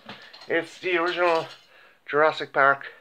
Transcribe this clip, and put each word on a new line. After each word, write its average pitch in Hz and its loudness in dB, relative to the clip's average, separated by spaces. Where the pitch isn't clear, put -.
It's 165 -4
the 180 -4
original 170 0
Jurassic 147 0
Park 139 2